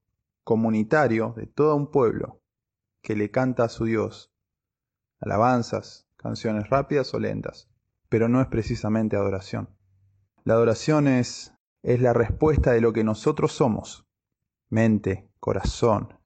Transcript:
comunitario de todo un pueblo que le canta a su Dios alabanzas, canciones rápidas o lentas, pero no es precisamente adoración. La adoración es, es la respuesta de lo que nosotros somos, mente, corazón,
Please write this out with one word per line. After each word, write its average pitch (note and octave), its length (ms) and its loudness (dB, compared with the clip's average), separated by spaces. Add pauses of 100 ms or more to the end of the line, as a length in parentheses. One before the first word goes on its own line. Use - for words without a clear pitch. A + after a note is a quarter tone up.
(420)
comunitario A2+ 920 0
de G#2+ 100 -12
todo D3 300 0
un C#3+ 160 -4
pueblo - 500 0 (600)
que A2 120 -4
le G#2 160 -2
canta B2+ 340 0
a A2+ 40 0
su - 160 -6
Dios A2 500 -4 (840)
alabanzas, A2 960 -2
canciones G#2+ 540 -6
rápidas C#3 440 -2
o A#2 60 -4
lentas, G#2+ 500 -8 (380)
pero A2+ 200 2
no B2+ 120 4
es C3 80 0
precisamente A2 640 -2
adoración. G2+ 540 -4 (720)
La A2 120 2
adoración A#2 520 2
es, - 480 0 (300)
es A#2+ 160 0
la B2 140 4
respuesta C3+ 580 2
de A#2 80 4
lo A#2 120 4
que A2 120 0
nosotros D3+ 480 0
somos, - 560 -4 (640)
mente, G#2+ 680 0
corazón, - 880 -2